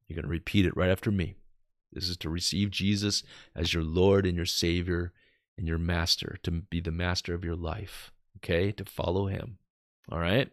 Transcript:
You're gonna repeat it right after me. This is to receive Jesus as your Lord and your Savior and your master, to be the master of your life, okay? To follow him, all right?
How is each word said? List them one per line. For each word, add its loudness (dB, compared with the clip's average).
You're -10
gonna -6
repeat 2
it 0
right 2
after 2
me. -2
This -6
is -6
to -6
receive 0
Jesus 0
as 0
your 0
Lord 6
and 2
your -2
Savior 0
and -4
your 0
master, 0
to 0
be -2
the -2
master -2
of -4
your -2
life, -8
okay? 2
To -10
follow 0
him, -6
all -4
right? 2